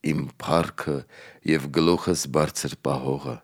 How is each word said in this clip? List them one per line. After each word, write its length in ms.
իմ 200
փառքը 600
և 240
գլուխս 560
բարձր 560
պահողը։ 600